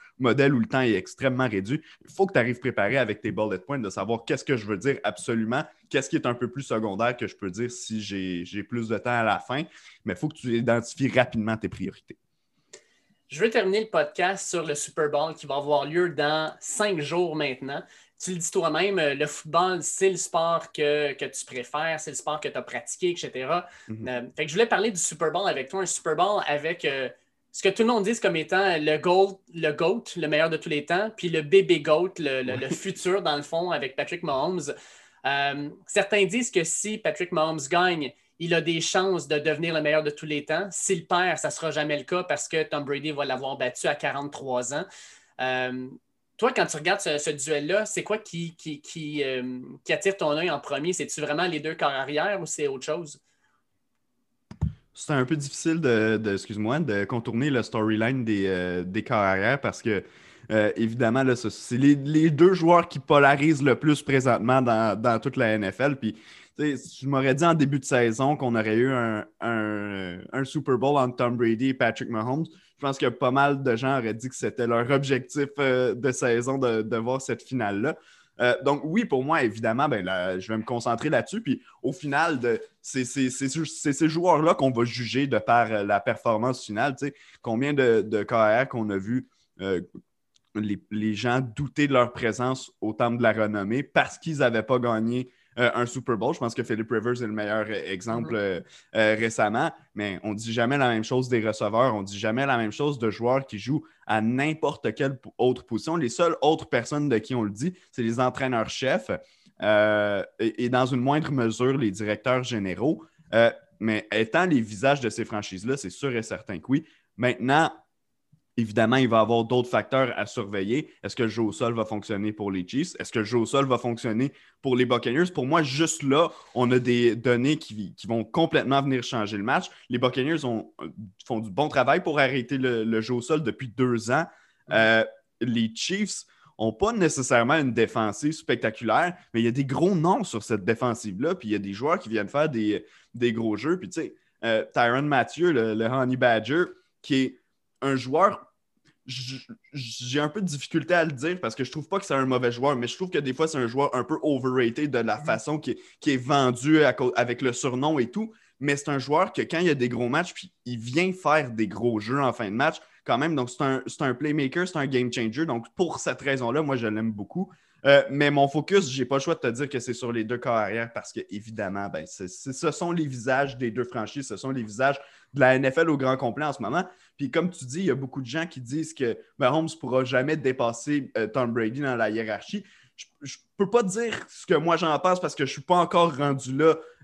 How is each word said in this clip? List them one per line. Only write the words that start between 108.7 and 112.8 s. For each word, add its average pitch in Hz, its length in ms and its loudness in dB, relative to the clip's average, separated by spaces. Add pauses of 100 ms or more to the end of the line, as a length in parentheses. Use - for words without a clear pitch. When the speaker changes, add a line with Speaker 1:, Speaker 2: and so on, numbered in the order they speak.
Speaker 1:
euh, 104 640 4 (140)
et, 113 260 0
et 120 60 0
dans 127 160 2
une 127 160 -2
moindre 143 300 0
mesure, 123 440 0
les 120 140 2
directeurs 107 540 -2
généraux. 110 600 -2 (300)